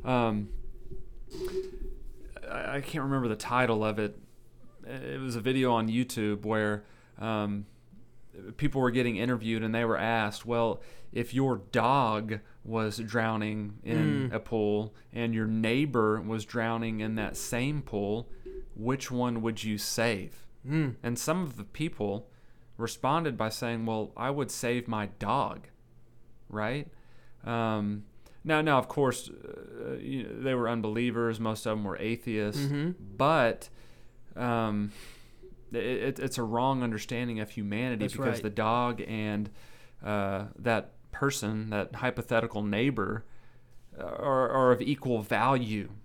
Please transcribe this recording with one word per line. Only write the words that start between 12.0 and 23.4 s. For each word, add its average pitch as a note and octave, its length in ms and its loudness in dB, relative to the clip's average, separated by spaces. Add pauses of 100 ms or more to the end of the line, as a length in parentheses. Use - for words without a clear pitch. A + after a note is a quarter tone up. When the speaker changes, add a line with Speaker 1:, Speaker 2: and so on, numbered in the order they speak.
Speaker 1:
was A2 360 0
drowning G#2+ 840 0
in C#3+ 460 2
Speaker 2:
Mm. - 40 -4
Speaker 1:
a A2+ 60 0
pool G#2+ 540 2 (180)
and A#2 220 0
your A2 140 2
neighbor A2+ 720 4
was G#2 240 -4
drowning A2+ 540 -2
in A2 160 -2
that G#2+ 200 -2
same C3+ 460 -2
pool, G#2 480 -2 (460)
which B2+ 360 -2
one B2 300 0
would A2 220 -2
you G#2+ 160 0
save?" - 680 0 (220)
Speaker 2:
Mm. C#3+ 360 0
Speaker 1:
And B2 160 0
some E3+ 240 0
of B2 140 -6
the G#2+ 60 -10
people G#2+ 680 -4 (480)
responded C3+ 600 0
by A2 120 0